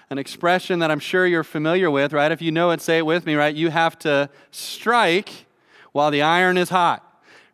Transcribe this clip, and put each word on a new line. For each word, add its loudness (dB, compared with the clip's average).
an -8
expression -2
that 0
I'm -2
sure 0
you're 0
familiar -2
with, 0
right? 2
If -4
you -4
know 2
it, -2
say 0
it -2
with -2
me, 0
right? 2
You 0
have 0
to 0
strike -2
while 0
the 0
iron 2
is 0
hot. 0